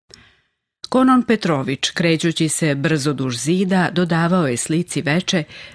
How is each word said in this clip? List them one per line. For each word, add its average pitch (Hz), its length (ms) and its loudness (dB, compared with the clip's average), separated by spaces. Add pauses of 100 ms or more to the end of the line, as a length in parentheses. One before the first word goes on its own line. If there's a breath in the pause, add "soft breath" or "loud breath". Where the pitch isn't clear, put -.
(880 soft breath)
Konon 254 340 4
Petrović, 143 640 -2
krećući 165 600 0
se 147 260 0
brzo 147 380 0
duž 127 240 -4
zida, 180 540 0
dodavao 170 560 0
je 120 100 0
slici 156 440 -4
veče 165 420 0 (320 loud breath)